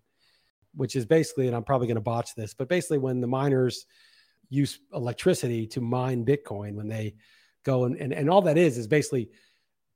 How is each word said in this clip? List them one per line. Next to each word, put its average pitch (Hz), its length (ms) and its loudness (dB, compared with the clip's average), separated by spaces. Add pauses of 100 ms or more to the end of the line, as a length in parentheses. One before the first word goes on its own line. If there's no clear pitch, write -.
(760)
which 135 200 -4
is 123 120 -2
basically, 151 420 2
and 120 80 -2
I'm 110 80 -4
probably 123 240 0
gonna 113 120 0
botch 117 360 -4
this, 107 180 -10
but 131 140 -6
basically 175 300 0
when 131 220 0
the 123 60 -2
miners 131 600 0 (600)
use 139 300 0 (160)
electricity 120 760 -2
to 135 120 -6
mine 123 440 -2
Bitcoin, 104 500 -2
when 104 120 -8
they 110 300 -6 (480)
go 127 200 2
and, 123 120 -2
and, 135 160 -4
and 156 180 0
all 190 120 6
that 156 160 4
is, 151 200 4
is 113 80 -6
basically 135 440 0 (640)